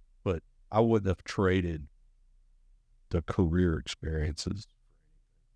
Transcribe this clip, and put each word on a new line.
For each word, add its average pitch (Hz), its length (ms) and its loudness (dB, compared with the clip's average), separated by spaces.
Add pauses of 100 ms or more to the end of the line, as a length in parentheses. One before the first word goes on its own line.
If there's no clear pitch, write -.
(240)
but 87 200 -2 (280)
I 107 100 4
wouldn't 113 260 2
have 92 160 0
traded 87 640 0 (1200)
the 85 120 -2
career 85 580 0
experiences. 78 880 -6 (880)